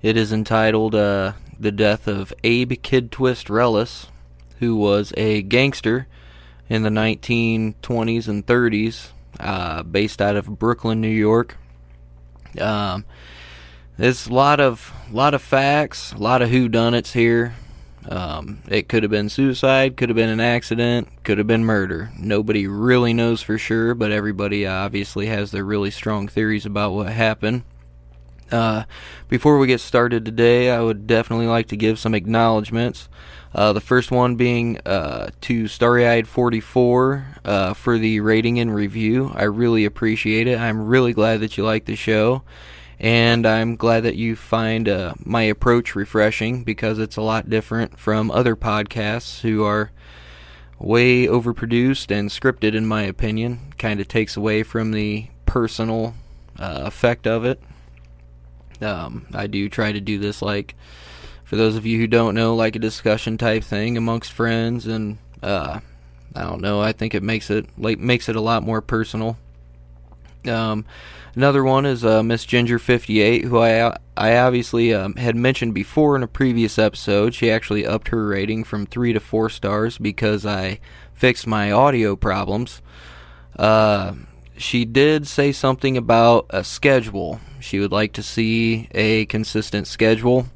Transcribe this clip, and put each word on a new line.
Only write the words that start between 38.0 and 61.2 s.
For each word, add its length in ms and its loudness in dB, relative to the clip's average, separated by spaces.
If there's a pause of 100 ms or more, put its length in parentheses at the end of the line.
rating 380 2
and 160 0
review. 600 -2
I 80 0
really 420 2
appreciate 640 0
it. 120 0
I'm 280 -2
really 260 4
glad 280 2
that 140 -6
you 80 -2
like 220 0
the 100 -6
show, 460 2 (600)
and 440 4
I'm 300 2
glad 260 2
that 120 -2
you 200 -2
find, 520 -2
uh, 280 -2 (100)
my 160 0
approach 540 2
refreshing 680 0
because 360 -4
it's 180 -6
a 60 -4
lot 260 -2
different 480 -2
from 320 0
other 260 2
podcasts 840 -4
who 220 0
are 260 0 (880)
way 480 4
overproduced 880 0
and 140 -2
scripted, 460 0
in 100 -2
my 160 -2
opinion. 800 -4
Kinda 260 -4
takes 320 -2
away 240 0
from 300 -4
the 340 -4 (220)
personal, 640 -2 (460)
uh, 240 -8
effect 420 -2
of 180 0
it. 160 -2 (1200)
Um, 520 -8
I 140 -6
do 200 -4
try 240 -2
to 80 -4
do 200 -4
this, 240 -4
like, 320 -6 (680)